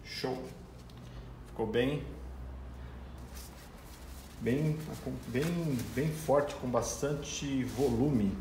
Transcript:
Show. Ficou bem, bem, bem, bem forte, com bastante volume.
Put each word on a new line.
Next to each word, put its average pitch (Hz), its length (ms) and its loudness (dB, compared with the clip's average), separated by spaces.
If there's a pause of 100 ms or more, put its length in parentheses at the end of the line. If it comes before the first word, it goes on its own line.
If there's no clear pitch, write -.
Show. 131 400 -4 (1040)
Ficou 113 200 -2
bem, 127 360 4 (2250)
bem, 147 400 4 (480)
bem, 151 500 2 (160)
bem 151 180 2
forte, - 440 4
com - 160 -4
bastante 139 920 2
volume. 117 760 4